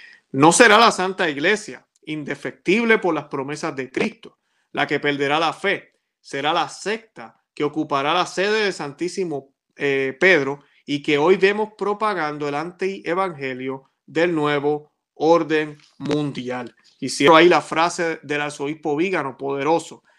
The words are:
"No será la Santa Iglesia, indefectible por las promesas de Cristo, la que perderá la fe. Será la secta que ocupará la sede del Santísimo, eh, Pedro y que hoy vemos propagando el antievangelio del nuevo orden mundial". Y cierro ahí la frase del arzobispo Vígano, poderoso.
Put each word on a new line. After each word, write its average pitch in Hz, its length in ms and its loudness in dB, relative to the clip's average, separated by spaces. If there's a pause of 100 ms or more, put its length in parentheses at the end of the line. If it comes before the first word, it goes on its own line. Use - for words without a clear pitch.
(320)
"No 143 180 6
será 214 280 8
la 226 120 6
Santa 185 400 -2
Iglesia, 147 560 -4 (180)
indefectible 156 920 -2
por 180 160 -2
las 147 120 -6
promesas 147 500 -8
de 127 160 -8
Cristo, - 460 -8 (340)
la 143 160 -2
que 147 100 -2
perderá 143 400 -2
la 160 140 0
fe. 165 400 -6 (280)
Será 139 320 -4
la 165 160 -2
secta 196 720 -12 (140)
que - 80 -8
ocupará 147 500 -2
la 175 140 0
sede 214 380 -2
del 196 80 -2
Santísimo, 165 840 -8 (220)
eh, 135 420 -2
Pedro 143 460 2 (200)
y 143 160 -6
que 147 180 0
hoy 170 180 4
vemos 202 420 0
propagando 180 720 -4
el 143 80 -4
antievangelio 156 1300 -6 (140)
del 165 300 0
nuevo 147 560 -2 (240)
orden 151 640 2 (200)
mundial". 127 760 -6 (240)
Y 131 120 -8
cierro 143 260 6
ahí 170 120 8
la 165 120 6
frase 165 640 -2
del 147 160 -6
arzobispo 147 560 -6
Vígano, 156 420 -4
poderoso. 139 640 -4 (160)